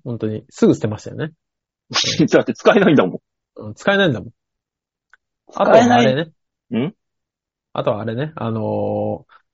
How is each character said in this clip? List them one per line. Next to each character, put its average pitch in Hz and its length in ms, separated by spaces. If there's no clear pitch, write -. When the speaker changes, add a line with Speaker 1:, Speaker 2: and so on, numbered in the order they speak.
Speaker 1:
本 120 160
当 110 80
に。 107 220
す - 180
ぐ 147 80
捨 - 60
て 117 60
ま 107 120
し - 40
た 104 60
よ 101 80
ね。 156 160
Speaker 2:
<laughs> 135 420
だ 143 100
っ - 40
て 127 80
使 - 180
え 208 80
な 185 100
い 160 40
ん - 20
だ 110 100
も 87 100
ん。 - 40
Speaker 1:
う 107 160
ん、 - 20
使 - 180
え 196 60
な 196 80
い 165 40
ん 131 40
だ 98 80
も 87 60
ん。 - 20
Speaker 2:
使 - 120
え - 20
な 208 140
い。 - 20
Speaker 1:
あ 247 40
と - 40
は - 60
あ 240 100
れ 131 100
ね。 160 160
Speaker 2:
ん？ 190 100
Speaker 1:
あ 135 100
と 131 80
は 104 100
あ 107 40
れ 113 100
ね。 151 200
あ 113 160
の 110 100
ー、 104 720